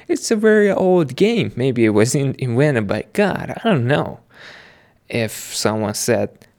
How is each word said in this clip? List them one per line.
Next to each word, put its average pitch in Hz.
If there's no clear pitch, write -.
It's -
a 233
very 214
old 180
game. 180
Maybe 120
it 110
was 107
in-, 139
invented 123
by 104
God. -
I -
don't 131
know. 147
If 113
someone 107
said -